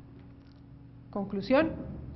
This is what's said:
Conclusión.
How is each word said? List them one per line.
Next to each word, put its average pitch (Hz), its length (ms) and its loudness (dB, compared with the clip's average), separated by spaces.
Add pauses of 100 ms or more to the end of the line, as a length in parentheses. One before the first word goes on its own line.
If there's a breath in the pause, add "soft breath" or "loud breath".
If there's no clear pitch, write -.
(1080)
Conclusión. 208 600 6 (440)